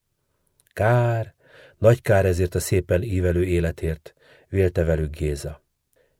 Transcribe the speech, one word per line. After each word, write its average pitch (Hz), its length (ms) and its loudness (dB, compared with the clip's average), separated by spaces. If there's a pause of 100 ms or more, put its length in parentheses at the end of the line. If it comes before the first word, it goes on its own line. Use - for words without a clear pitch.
(720)
„Kár, 117 640 0 (440)
nagy 117 240 4
kár 98 220 2
ezért 92 300 0
a 90 60 -2
szépen 90 420 0
ívelő 90 420 0
életért”, 82 720 -4 (340)
vélte 92 360 0
velük 80 260 0
Géza. 73 520 -8 (580)